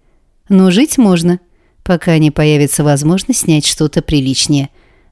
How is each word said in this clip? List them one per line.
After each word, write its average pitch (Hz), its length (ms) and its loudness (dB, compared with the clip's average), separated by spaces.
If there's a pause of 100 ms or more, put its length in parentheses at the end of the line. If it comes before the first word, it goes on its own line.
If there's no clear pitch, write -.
(500)
Но 190 200 4
жить 233 280 0
можно, 180 420 0 (420)
пока 165 360 0
не 156 120 2
появится 151 540 0
возможность 151 560 0
снять 151 240 0
что-то 156 380 -2
приличнее. 139 680 -2 (440)